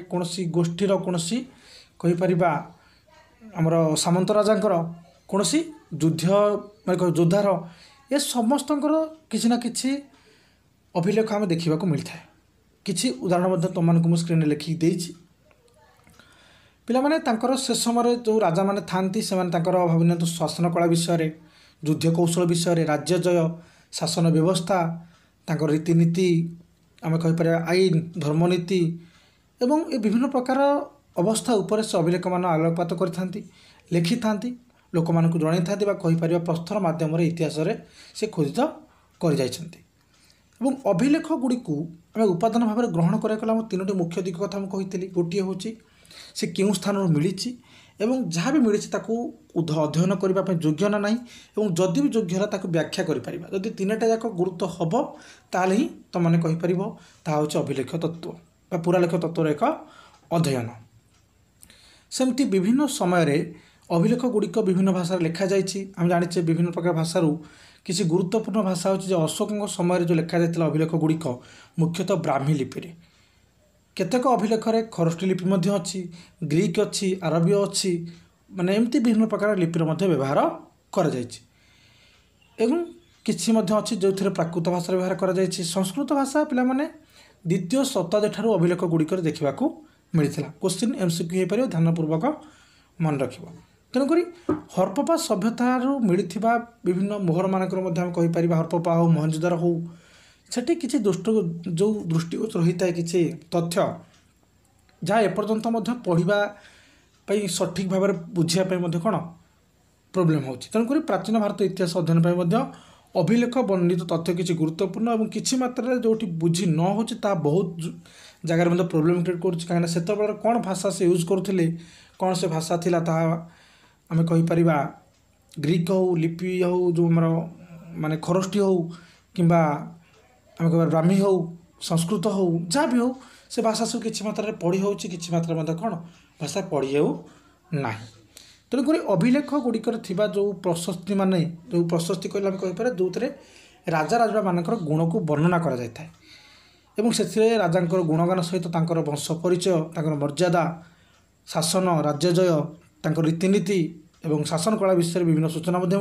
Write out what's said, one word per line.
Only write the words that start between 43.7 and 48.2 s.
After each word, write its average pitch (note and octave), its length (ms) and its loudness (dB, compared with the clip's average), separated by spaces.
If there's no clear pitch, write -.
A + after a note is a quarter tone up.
ମୁଖ୍ୟ E3+ 300 -2
ଦିଗ F3 160 -6
କଥା G3 200 -6
ମୁଁ G3 100 -8
କହିଥିଲି। F#3+ 400 -6
ଗୋଟିଏ F3 340 -2
ହେଉଛି F#3+ 280 -6
ସେ - 120 -6
କେଉଁ F#3+ 280 0
ସ୍ଥାନରୁ G3 340 -2
ମିଳିଛି F3+ 420 0
ଏବଂ A#3+ 160 0